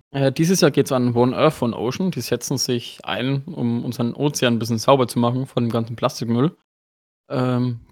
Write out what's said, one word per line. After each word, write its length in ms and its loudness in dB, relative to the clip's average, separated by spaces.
Äh, 180 2
dieses 300 2
Jahr 80 6
geht's 220 0
an 220 2
One 220 4
Earth, 240 2
One 160 -2
Ocean. 360 -2
Die 100 -6
setzen 340 -4
sich 460 -4
ein, 420 -2
um 400 -4
unseren 300 -4
Ozean 400 0
ein 40 0
bisschen 200 -2
sauber 280 4
zu 120 -4
machen 260 0
von 200 -2
dem 60 -2
ganzen 260 -4
Plastikmüll. 600 0
Ähm, 500 -2